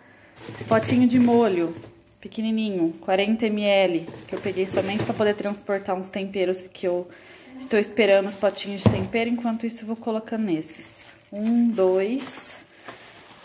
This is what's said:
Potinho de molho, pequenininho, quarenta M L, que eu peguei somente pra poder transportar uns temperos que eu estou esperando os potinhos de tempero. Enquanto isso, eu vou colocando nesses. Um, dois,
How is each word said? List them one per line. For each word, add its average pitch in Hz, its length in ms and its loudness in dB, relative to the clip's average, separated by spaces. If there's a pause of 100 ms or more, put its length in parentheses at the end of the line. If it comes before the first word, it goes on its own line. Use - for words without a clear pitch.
(680)
Potinho 240 400 4
de 247 100 4
molho, 214 560 4 (460)
pequenininho, 214 720 -2 (120)
quarenta 202 420 0
M 208 180 0
L, 185 440 4 (200)
que - 80 -10
eu - 60 -6
peguei 185 240 -2
somente 196 400 0
pra 240 80 -2
poder 208 220 2
transportar 202 600 -4
uns 185 140 -6
temperos 190 600 -2
que - 200 -6
eu 175 180 -2 (540)
estou - 180 0
esperando 196 500 4
os 208 60 -6
potinhos 196 480 -4
de - 60 8
tempero. 208 400 -2
Enquanto 233 380 -2
isso, 226 160 -8
eu 214 60 -12
vou 226 60 -4
colocando 220 500 -4
nesses. - 680 -4 (160)
Um, 233 380 2
dois, 190 880 2 (880)